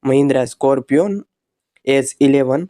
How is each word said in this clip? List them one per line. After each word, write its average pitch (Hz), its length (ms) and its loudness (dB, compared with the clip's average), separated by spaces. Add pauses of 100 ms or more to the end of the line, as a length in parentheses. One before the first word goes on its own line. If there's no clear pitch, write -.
Mahindra 135 480 2
Scorpio 135 500 0 (840)
એસ 135 260 0 (140)
ઇલેવન. 139 440 0